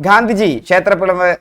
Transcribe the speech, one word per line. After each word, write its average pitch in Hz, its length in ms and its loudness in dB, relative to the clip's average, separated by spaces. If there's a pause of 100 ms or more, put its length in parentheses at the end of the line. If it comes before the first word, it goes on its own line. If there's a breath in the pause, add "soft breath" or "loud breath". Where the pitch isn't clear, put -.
ഗാന്ധിജി 202 580 0
ക്ഷേത്ര 185 360 0
വിളംബ-, 180 460 0